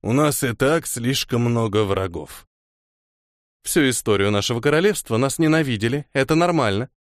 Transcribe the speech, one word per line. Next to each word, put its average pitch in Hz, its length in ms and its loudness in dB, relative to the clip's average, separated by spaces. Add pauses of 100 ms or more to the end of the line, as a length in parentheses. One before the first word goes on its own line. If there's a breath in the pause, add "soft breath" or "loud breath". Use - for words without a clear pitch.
«У 107 120 -2
нас 147 300 2
и 123 100 -2
так 151 340 0
слишком 123 540 -2
много 113 420 0
врагов». 92 640 -4 (1160)
«Всю 147 260 2
историю 101 420 0
нашего 104 280 -2
королевства 151 560 0
нас 135 240 -2
ненавидели, 143 720 0
это 139 240 0
нормально». 143 540 0 (120)